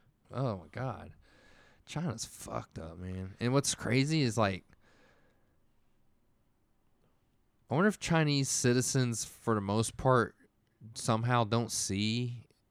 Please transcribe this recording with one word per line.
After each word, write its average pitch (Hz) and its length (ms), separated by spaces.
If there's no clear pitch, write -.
oh 113 280
my 85 140
God. 92 400
China's 151 400
fucked - 540
up, 82 200
man. 92 420
And 120 120
what's 139 220
crazy 135 480
is, 117 160
like, 98 260
I 117 40
wonder 180 140
if 202 100
Chinese 147 500
citizens, 123 760
for - 300
the 104 60
most 101 360
part, 127 380
somehow 117 500
don't 113 280
see 113 720